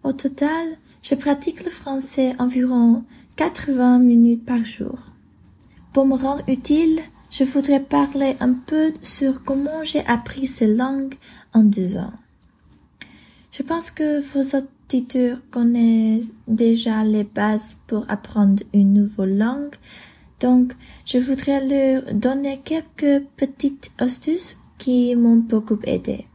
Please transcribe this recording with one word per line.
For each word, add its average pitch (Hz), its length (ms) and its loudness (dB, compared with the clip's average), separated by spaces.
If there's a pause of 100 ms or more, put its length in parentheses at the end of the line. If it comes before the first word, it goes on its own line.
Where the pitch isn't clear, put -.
Au 269 100 -4
total, 311 640 -4 (240)
je - 140 -2
pratique 285 500 -4
le 339 60 -6
français 269 680 -4
environ 247 640 2 (320)
quatre-vingts 254 640 2
minutes 233 460 6
par 240 180 -2
jour. - 340 -8 (920)
Pour 269 140 2
me 269 100 2
rendre 269 320 -4
utile, 311 520 0 (300)
je - 140 -2
voudrais 277 380 0
parler 277 580 -2
un 254 140 2
peu 311 480 -2
sur - 420 -2
comment 285 400 -4
j'ai 302 220 -4
appris 240 400 -4
ces 240 220 0
langues 269 480 -2 (360)
en 226 120 4
deux 190 340 2
ans. - 160 -8 (1400)
Je - 120 -12
pense 330 280 -2
que 294 300 -2
vos 277 360 -2
auditeurs 247 840 -2 (120)
connaissent 226 840 2 (140)
déjà 226 560 2
les 214 220 0
bases 214 520 -2 (100)
pour 208 200 -4
apprendre 202 560 0 (100)
une 202 200 6
nouvelle 202 440 0
langue, 277 380 -4 (640)
donc 254 340 2 (320)
je - 120 -2
voudrais 269 500 -2
leur 269 460 0
donner 269 500 -2
quelques 285 600 -2 (100)
petites 277 640 -4
astuces 302 600 -4 (200)
qui 247 400 2
m'ont 233 200 6
beaucoup 220 460 0
aidé. - 520 -4